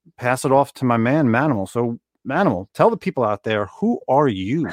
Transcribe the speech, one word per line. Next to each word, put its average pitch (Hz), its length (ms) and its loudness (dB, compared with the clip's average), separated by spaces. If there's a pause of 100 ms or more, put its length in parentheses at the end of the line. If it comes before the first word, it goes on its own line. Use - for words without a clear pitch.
(180)
pass 127 280 -2
it 135 60 0
off 135 220 4
to - 120 -6
my 120 120 2
man, 131 300 2
Manimal. 113 400 0
So, 120 320 -4 (280)
Manimal, 131 460 -2
tell 202 180 4
the 220 60 -4
people 147 260 -4
out 104 200 -2
there, 107 240 -2
who - 400 -4
are 143 200 4
you? 110 460 -2